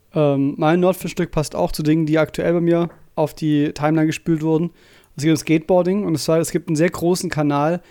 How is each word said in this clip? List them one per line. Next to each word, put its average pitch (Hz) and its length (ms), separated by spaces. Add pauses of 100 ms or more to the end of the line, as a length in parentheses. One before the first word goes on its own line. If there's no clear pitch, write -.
(160)
Ähm, 143 420
mein 165 220
Nerdfundstück 175 500
passt - 240
auch 175 180
zu 156 120
Dingen, 156 240
die 156 100
aktuell 165 360
bei 175 80
mir 170 280 (240)
auf 156 220
die 151 380
Timeline 156 340
gespült 156 340
wurden. 160 300 (440)
Es 139 60
geht 156 80
um 156 80
Skateboarding 180 680
und 170 120
es - 120
war, 165 120
es 165 100
gibt - 180
einen 160 80
sehr 165 140
großen 175 400
Kanal, 147 600